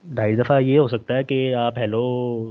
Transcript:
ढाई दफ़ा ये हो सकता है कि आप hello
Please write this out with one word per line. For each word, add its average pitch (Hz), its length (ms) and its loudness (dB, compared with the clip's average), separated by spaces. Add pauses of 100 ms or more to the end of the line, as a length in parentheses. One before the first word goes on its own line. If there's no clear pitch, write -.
ढाई 110 320 -2
दफ़ा 135 220 4
ये 131 180 4
हो 147 120 4
सकता 117 260 -4
है 135 100 0
कि 131 280 -2
आप 120 260 -2
hello 113 240 -2 (480)